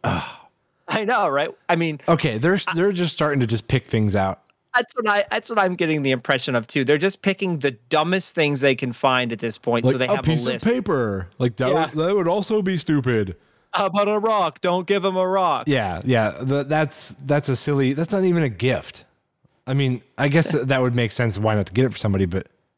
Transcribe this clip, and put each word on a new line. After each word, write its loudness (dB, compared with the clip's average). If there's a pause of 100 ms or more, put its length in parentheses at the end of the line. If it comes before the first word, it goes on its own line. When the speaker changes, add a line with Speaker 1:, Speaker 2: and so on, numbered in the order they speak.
Speaker 1:
ugh. -4 (500)
Speaker 2:
I 0
know, 2
right? 0 (200)
I 4
mean, -2
Speaker 1:
Okay, 2
they're 2
s-, -2
Speaker 2:
I 0
Speaker 1:
they're 2
just -2
starting 0
to 2
just -2
pick 0
things 2
out. 0 (340)
Speaker 2:
That's -2
what -2
I, 2
that's -4
what -2
I'm 2
getting 0
the 2
impression 0
of -2
too. -2
They're 4
just -2
picking -2
the 0
dumbest -2
things 0
they 4
can -6
find 0
at -8
this -6
point, 0
so 4
Speaker 1:
Like 0
Speaker 2:
they 0
Speaker 1:
a -2
Speaker 2:
have 0
a -8
Speaker 1:
piece 0
of -2
Speaker 2:
list. -6
Speaker 1:
paper. -2 (120)
Like, 0
that 0
Speaker 2:
Yeah. 2
Speaker 1:
would, - (160)
that 0
would 0
also 0
be -2
stupid. 0 (380)
Speaker 2:
How 0
about 0
a 0
rock? 0
Don't 0
give 0
'em 0
a 0
rock. 0
Speaker 1:
Yeah, 0
yeah. 2 (140)
Th-, -2
that's, -4 (100)
that's 0
a 2
silly, 0
that's -4
not 0
even 2
a 0
gift. -4 (600)
I -4
mean, 0 (160)
I 2
guess 4
that, 0
that 2
would 2
make 0
sense -2
why 2
not 0
to -18
get 4
it 0
for -12
somebody, 0
but -4 (300)